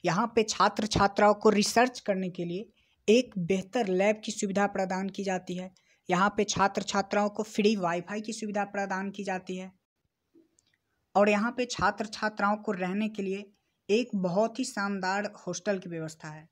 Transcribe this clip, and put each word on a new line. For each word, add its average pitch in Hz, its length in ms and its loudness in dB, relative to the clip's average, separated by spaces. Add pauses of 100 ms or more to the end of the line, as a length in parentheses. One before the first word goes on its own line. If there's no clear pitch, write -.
यहाँ 180 300 2
पे 226 80 4
छात्र 214 440 0
छात्राओं 208 480 4
को 208 160 6
रिसर्च 233 500 2
करने 190 300 -2
के 175 140 -6
लिए 175 240 -6 (400)
एक 240 300 4
बेहतर 190 500 -2
लैब 202 360 2
की 214 80 -8
सुविधा 202 340 0
प्रदान 190 420 -2
की 202 160 -8
जाती 180 320 -4
है। 185 140 -10 (380)
यहाँ 185 280 4
पे 208 80 2
छात्र 202 380 2
छात्राओं 208 460 0
को 208 140 -4
फ्री 208 340 2
वाईफाई 180 440 -2
की 214 120 -10
सुविधा 208 320 -4
प्रदान 196 460 -4
की 196 140 -10
जाती 185 320 -6
है 185 140 -12 (1400)
और 208 140 6
यहाँ 208 280 2
पे 247 80 -2
छात्र 208 420 -2
छात्राओं 214 500 -2
को 214 160 -6
रहने 190 360 -2
के 208 140 -8
लिए 196 220 -6 (440)
एक 240 260 0
बहुत 196 440 0
ही 254 60 -2
शानदार 202 680 -4 (140)
हॉस्टल 190 320 -2
की 185 120 -10
व्यवस्था 160 380 -10
है। 156 240 -18